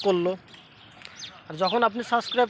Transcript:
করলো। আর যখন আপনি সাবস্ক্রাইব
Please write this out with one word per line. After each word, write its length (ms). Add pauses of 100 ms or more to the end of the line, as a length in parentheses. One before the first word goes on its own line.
করলো। 240 (1160)
আর 60 (100)
যখন 260
আপনি 120 (100)
সাবস্ক্রাইব 380